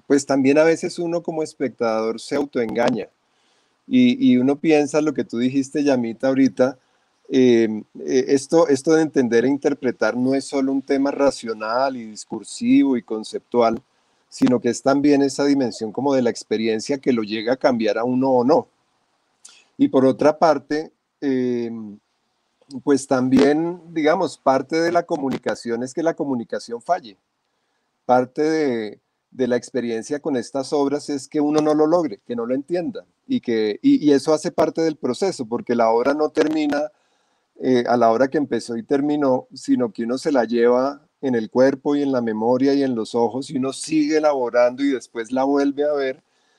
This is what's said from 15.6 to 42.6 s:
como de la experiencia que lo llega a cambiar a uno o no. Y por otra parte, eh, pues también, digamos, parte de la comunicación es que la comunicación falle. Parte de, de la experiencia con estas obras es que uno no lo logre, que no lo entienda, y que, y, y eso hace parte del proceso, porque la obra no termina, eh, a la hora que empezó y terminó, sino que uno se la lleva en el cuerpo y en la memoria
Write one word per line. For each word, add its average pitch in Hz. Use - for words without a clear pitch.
como 139
de 131
la 120
experiencia 110
que 135
lo 113
llega 110
a 135
cambiar 110
a 113
uno 127
o 123
no. 127
Y 143
por 139
otra 143
parte, 156
eh, 123
pues 139
también, 143
digamos, 160
parte 135
de 175
la 175
comunicación 123
es 127
que 170
la 165
comunicación 120
falle. 147
Parte 127
de, 143
de 123
la 120
experiencia 120
con 143
estas 131
obras 143
es 143
que 156
uno 151
no 151
lo 151
logre, 156
que 120
no 117
lo 123
entienda, 170
y 127
que, 110
y, 139
y 147
eso 139
hace 151
parte 160
del 160
proceso, 135
porque 113
la 117
obra 120
no 151
termina, 151
eh, 127
a 120
la 113
hora 120
que 160
empezó 120
y 113
terminó, 143
sino 123
que 117
uno 120
se 160
la 123
lleva 123
en 131
el 110
cuerpo 139
y 143
en 139
la 127
memoria 120